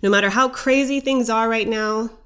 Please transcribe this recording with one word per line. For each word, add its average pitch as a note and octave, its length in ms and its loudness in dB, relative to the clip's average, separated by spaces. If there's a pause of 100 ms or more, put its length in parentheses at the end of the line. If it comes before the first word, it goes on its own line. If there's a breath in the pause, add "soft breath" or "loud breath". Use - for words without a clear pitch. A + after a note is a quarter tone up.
no G3 80 2
matter G3+ 200 2
how B3 180 2
crazy C4+ 520 0
things C4+ 300 0
are A3+ 200 0
right A3+ 180 -2
now A3 440 -2 (140)